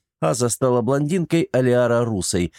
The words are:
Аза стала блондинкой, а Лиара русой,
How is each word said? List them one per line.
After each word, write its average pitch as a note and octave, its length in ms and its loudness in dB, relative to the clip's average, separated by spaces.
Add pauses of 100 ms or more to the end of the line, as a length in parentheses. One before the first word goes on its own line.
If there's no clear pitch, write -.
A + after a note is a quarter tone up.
(200)
Аза B2 300 -2
стала B2 320 0
блондинкой, D3 680 -2
а C3 120 0
Лиара A#2+ 420 2
русой, F#2 540 -2